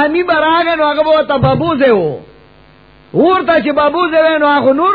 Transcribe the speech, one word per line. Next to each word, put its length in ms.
امي 220
به 100
راغی، 420
نو 140
هغه 140
به 140
ورته 200
ببوزی 540
و. 280
اور 340
ته 140
چې 180
ببوزی 460
وی، 140
نو 80
هغه 260
نور 220